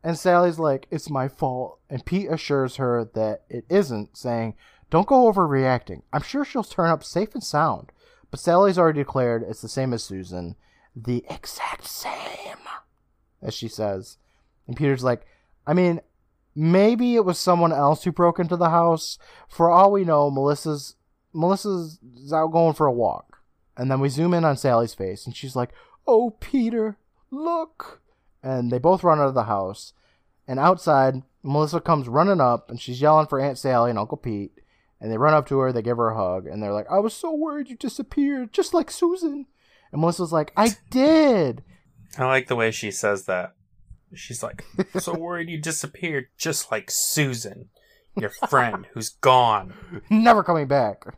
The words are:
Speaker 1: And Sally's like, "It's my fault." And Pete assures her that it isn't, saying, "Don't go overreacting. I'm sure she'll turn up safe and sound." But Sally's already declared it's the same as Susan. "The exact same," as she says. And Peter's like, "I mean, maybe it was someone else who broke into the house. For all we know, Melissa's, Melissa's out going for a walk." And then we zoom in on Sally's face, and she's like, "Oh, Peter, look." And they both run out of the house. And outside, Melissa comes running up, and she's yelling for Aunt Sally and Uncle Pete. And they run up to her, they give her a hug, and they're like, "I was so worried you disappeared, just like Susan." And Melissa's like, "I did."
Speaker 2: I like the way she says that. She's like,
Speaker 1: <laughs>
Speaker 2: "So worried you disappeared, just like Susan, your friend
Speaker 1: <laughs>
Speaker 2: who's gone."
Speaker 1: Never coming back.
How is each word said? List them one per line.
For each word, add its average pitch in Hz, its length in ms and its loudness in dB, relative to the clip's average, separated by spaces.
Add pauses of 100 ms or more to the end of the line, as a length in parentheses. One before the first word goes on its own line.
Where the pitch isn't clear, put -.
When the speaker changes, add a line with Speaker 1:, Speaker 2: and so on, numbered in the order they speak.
Speaker 1:
And 165 160 -4
Sally's 175 400 4
like, 143 320 0
"It's 156 200 -8
my 135 180 -2
fault." 127 500 -6 (120)
And 135 140 -8
Pete 185 260 -4
assures 139 460 -2
her 120 380 -2
that 107 340 -2
it 117 200 -12
isn't, 135 480 -2
saying, 113 380 -4 (360)
"Don't 175 160 4
go 254 240 6
overreacting. 135 720 0 (100)
I'm 139 100 -2
sure 277 220 -4
she'll 240 200 -6
turn 165 260 0
up 156 140 -2
safe 202 300 -4
and 254 100 -10
sound." 147 480 -2 (380)
But - 100 -12
Sally's 180 380 4
already 156 220 4
declared 123 420 -2
it's - 180 -10
the 113 80 -12
same 131 240 -4
as 113 120 -4
Susan. 90 520 -10 (400)
"The 120 340 -6
exact - 560 -12
same," - 720 -12 (840)
as - 120 -8
she 113 140 -10
says. 98 500 -6 (480)
And 123 100 -10
Peter's 135 280 0
like, 123 220 0 (400)
"I 151 80 2
mean, 175 260 2 (540)
maybe 214 600 4
it 220 100 4
was 180 140 0
someone 170 340 4
else 143 320 2
who 175 80 0
broke 170 260 2
into 175 180 -2
the 170 140 2
house. 170 480 2 (300)
For 170 220 4
all 196 220 8
we 196 120 2
know, 147 260 4
Melissa's, 143 640 -2 (400)
Melissa's 175 640 -2 (340)
out 160 200 2
going 165 220 4
for 151 120 2
a 131 60 2
walk." 110 460 -4 (380)
And 127 140 -4
then 135 100 0
we 139 80 0
zoom 165 260 0
in 170 100 2
on 143 120 2
Sally's 120 380 2
face, 95 320 -8
and 120 100 -12
she's 131 200 -12
like, 123 160 -4 (340)
"Oh, 233 240 4 (100)
Peter, 226 580 -2 (320)
look." 320 720 -6 (420)
And 127 280 -4
they 123 80 0
both 170 260 2
run 160 160 6
out 143 80 4
of 131 60 -2
the 120 100 2
house. 98 480 -6 (540)
And 131 140 -6
outside, 139 640 2 (200)
Melissa 147 380 0
comes 147 280 -2
running 165 320 2
up, 127 300 0
and 117 100 -12
she's 123 200 -10
yelling 151 260 6
for 139 140 -2
Aunt 139 180 -2
Sally 123 320 2
and 113 80 -4
Uncle 110 180 -6
Pete. 104 360 -8 (480)
And 113 120 -8
they 110 60 -4
run 151 160 2
up 151 140 2
to 135 100 0
her, 131 140 0
they 120 100 -4
give 120 140 -2
her 113 140 0
a 110 60 -6
hug, 92 300 -2
and 104 160 -10
they're 101 100 -4
like, 107 180 -6
"I 190 80 2
was 214 160 -2
so 330 180 -8
worried 294 360 -6
you 240 80 -16
disappeared, 277 760 -4
just - 220 -2
like 330 160 0
Susan." 339 560 -4 (460)
And 143 80 -4
Melissa's 165 320 -2
like, 156 240 -2
"I 214 200 2 (140)
did." 254 720 4 (560)
Speaker 2:
I 127 80 -2
like 131 220 2
the 127 80 0
way 113 140 2
she 110 200 -8
says 101 360 -2
that. 90 280 -4 (600)
She's - 280 -12
like, - 220 -12 (160)
Speaker 1:
<laughs> 190 180 -4
Speaker 2:
"So 175 180 -6
worried 170 340 -8
you 160 100 -8
disappeared, 156 760 -6
just - 360 -6
like 110 180 -6
Susan, 120 760 -4 (480)
your 190 140 -4 (180)
friend 113 420 0
Speaker 1:
<laughs> - 40 -20
Speaker 2:
who's 110 160 -8
gone." 117 640 2 (360)
Speaker 1:
Never 220 320 6
coming 156 240 0
back. 127 380 0 (140)